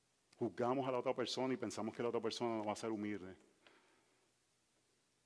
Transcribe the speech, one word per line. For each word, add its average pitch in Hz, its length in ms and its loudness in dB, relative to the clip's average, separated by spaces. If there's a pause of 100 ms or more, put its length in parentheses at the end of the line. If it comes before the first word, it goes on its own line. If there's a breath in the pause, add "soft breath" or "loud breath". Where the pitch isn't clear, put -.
(380)
Juzgamos 120 500 0
a 131 40 2
la 123 80 2
otra 127 160 2
persona 127 380 0
y 117 40 0
pensamos 107 380 -2
que 131 80 -2
la 120 60 2
otra 120 120 2
persona 117 340 0
no 107 80 0
va 104 100 0
a - 20 -4
ser 113 160 -2
humilde. 104 440 -2 (1900 soft breath)